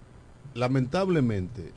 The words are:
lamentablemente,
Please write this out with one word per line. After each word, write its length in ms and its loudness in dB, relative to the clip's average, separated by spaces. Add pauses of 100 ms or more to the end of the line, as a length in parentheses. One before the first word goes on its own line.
(540)
lamentablemente, 1200 0